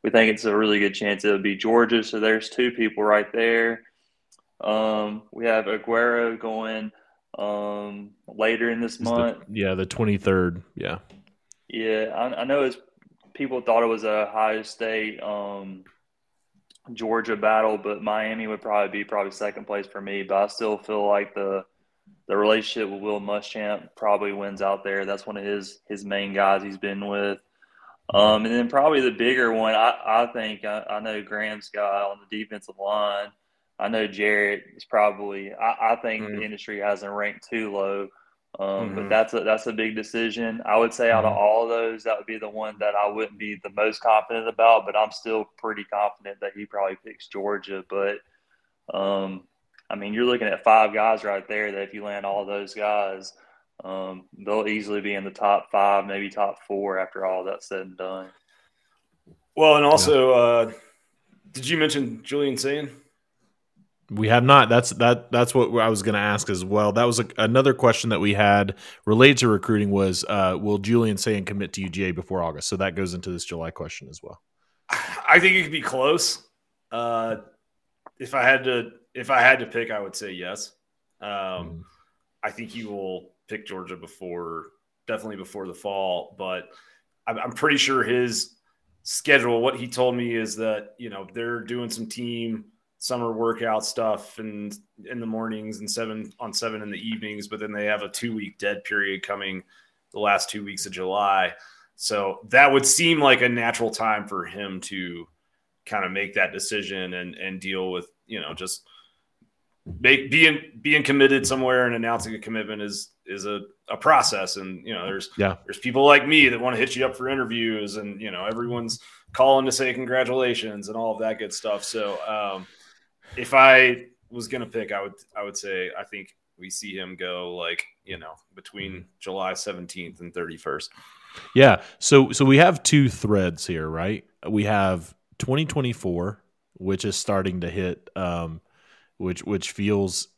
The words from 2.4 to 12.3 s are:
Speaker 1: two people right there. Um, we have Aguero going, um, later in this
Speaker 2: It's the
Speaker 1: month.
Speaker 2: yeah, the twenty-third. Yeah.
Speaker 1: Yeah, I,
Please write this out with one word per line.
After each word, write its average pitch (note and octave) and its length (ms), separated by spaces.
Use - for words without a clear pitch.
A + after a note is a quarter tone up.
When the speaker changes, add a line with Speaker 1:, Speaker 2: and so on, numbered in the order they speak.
Speaker 1:
two B2 220
people G#2+ 320
right G#2 280
there. A#2 500
Um, G#2+ 720
we A#2 160
have A2 200
Aguero A#2 760
going, A2 500
um, G#2 720
later A2+ 440
in A#2 100
this A#2 160
Speaker 2:
It's - 80
the A#2 60
Speaker 1:
month. A#2 380
Speaker 2:
yeah, G2 260
the F#2+ 120
twenty-third. F#2 760
Yeah. - 240
Speaker 1:
Yeah, A2 480
I, A#2+ 240